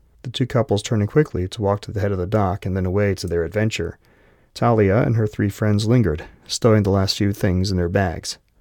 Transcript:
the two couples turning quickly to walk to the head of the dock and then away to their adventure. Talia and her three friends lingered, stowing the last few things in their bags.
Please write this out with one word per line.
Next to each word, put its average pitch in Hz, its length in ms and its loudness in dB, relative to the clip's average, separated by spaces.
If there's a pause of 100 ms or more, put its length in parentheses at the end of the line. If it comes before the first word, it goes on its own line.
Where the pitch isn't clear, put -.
(220)
the 123 80 -10
two 123 160 -2
couples 110 360 0
turning 104 260 0
quickly 92 400 0
to - 140 -8
walk 101 200 0
to 101 100 -12
the 107 80 -4
head 101 120 0
of 95 60 -2
the 90 80 -2
dock 98 380 0
and 95 120 -2
then 92 100 0
away 98 280 0
to 92 120 -6
their 85 160 0
adventure. 87 560 -4 (560)
Talia 110 440 4
and 127 180 2
her 110 100 2
three 104 220 -2
friends 104 380 0
lingered, 107 380 2 (220)
stowing 107 380 2
the 98 60 2
last 95 280 0
few 101 140 2
things 92 380 0
in 95 60 0
their 87 120 0
bags. 92 500 -2 (220)